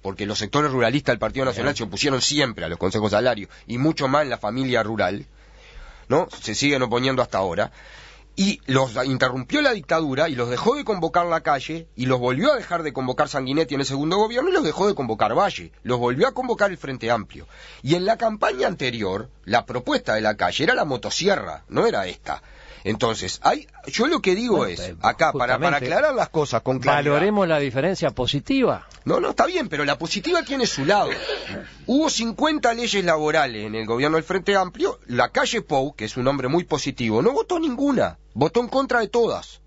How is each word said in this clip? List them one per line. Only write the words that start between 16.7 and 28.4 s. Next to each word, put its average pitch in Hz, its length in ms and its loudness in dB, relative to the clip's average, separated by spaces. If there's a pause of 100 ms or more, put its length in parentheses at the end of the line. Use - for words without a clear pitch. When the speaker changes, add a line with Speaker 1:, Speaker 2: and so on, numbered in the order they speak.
Speaker 1:
el 175 80 -12
Frente 120 320 -4
Amplio. 104 360 -4 (360)
Y 135 100 2
en 180 120 2
la 226 120 2
campaña 240 480 0
anterior, 117 640 -4 (160)
la 113 220 0
propuesta 123 480 -2
de 110 60 0
la 107 140 2
calle 90 280 0
era 220 100 4
la 254 100 2
motosierra, 127 840 -2
no 131 160 2
era 101 220 0
esta. - 340 -8 (440)
Entonces, 110 580 -2
hay, 262 240 2 (200)
yo 220 200 0
lo 320 120 2
que 185 160 2
digo 226 220 0
Speaker 3:
Bueno, 104 160 -2
Speaker 1:
es, 82 80 -8
Speaker 3:
eh, 90 200 -8
Speaker 1:
acá, 147 300 2
para, 123 260 0
para 143 200 2
Speaker 3:
justamente, 127 80 -2
Speaker 1:
aclarar 254 300 2
las 185 120 0
cosas 139 360 0
con 131 160 0
claridad. 143 340 2
Speaker 3:
valoremos 190 340 2
la 160 120 2
diferencia 143 500 0
positiva. 147 760 0 (180)